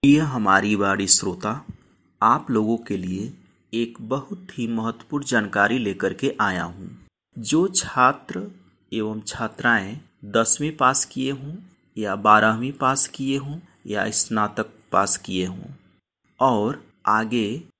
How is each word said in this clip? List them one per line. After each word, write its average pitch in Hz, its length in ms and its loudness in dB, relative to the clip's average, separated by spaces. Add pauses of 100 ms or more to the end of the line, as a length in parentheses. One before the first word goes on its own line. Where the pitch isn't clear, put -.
प्रिय 151 160 6
हमारी 104 500 2
वाणी 98 320 0
श्रोता, 104 600 2 (540)
आप 117 300 2
लोगों 113 280 0
के - 180 -6
लिए 92 360 -6 (400)
एक 117 300 -6
बहुत 113 500 -8
ही 117 160 -6
महत्वपूर्ण 117 560 -6
जानकारी 107 540 2
लेकर 98 360 -2
के 139 260 -4
आया 92 220 0
हूँ। 87 440 -12 (300)
जो 151 340 0
छात्र - 800 0 (400)
एवं 107 300 -4
छात्राएं 110 760 -2 (320)
दसवीं 117 400 2
पास 135 320 4
किए 131 280 -4
हों 139 240 -10 (400)
या 104 220 -4
बारहवीं 110 540 4
पास 135 360 2
किए 135 300 -4
हों 143 220 -8 (260)
या 104 260 -2
स्नातक 107 540 -2 (260)
पास 98 260 2
किए 92 280 -4
हों 95 280 -12 (680)
और 123 440 0 (240)
आगे 110 560 0 (160)